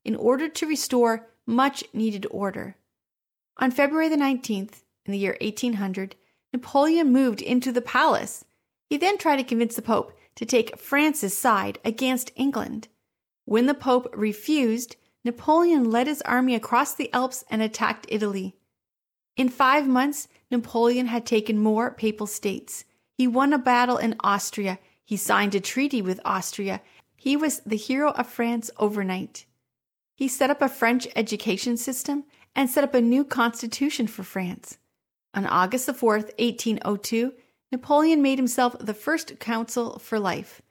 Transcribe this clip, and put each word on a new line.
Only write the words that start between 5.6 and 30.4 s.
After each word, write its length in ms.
hundred, 420
Napoleon 600
moved 300
into 280
the 120
palace. 600
He 80
then 220
tried 180
to 80
convince 320
the 60
Pope 340
to 100
take 320
France's 580
side 480
against 500
England. 540
When 220
the 80
Pope 420
refused, 800
Napoleon 680
led 160
his 160
army 320
across 400
the 180
Alps 380
and 100
attacked 480
Italy. 480
In 140
five 360
months, 400
Napoleon 560
had 200
taken 320
more 320
papal 360
states. 600
He 80
won 260
a 60
battle 400
in 220
Austria. 580
He 140
signed 360
a 60
treaty 400
with 240
Austria. 560
He 200
was 240
the 160
hero 360
of 140
France 520
overnight. 640
He 100
set 220